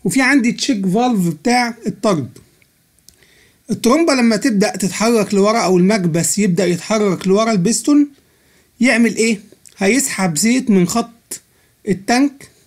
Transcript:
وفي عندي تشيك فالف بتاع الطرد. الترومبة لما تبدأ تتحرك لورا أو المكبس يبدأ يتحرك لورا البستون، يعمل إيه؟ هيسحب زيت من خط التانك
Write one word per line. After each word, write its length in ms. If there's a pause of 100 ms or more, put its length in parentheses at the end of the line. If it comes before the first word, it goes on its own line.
وفي 180
عندي 300
تشيك 340
فالف 420
بتاع 460 (120)
الطرد. 420 (1400)
الترومبة 440
لما 220
تبدأ 400
تتحرك 580
لورا 240
أو 200
المكبس 600
يبدأ 280
يتحرك 600
لورا 260
البستون، 560 (720)
يعمل 360
إيه؟ 240 (380)
هيسحب 580
زيت 340
من 180
خط 520 (480)
التانك 640 (160)